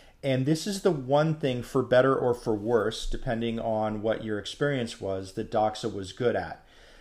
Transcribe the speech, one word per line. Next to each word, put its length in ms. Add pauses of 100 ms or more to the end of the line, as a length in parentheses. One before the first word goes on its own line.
(240)
And 200
this 220
is 160
the 80
one 460
thing, 260
for 200
better 340
or 180
for 200
worse, 540
depending 520
on 420
what 220
your 160
experience 600
was, 340
that 180
Doxa 400
was 200
good 220
at. 300 (360)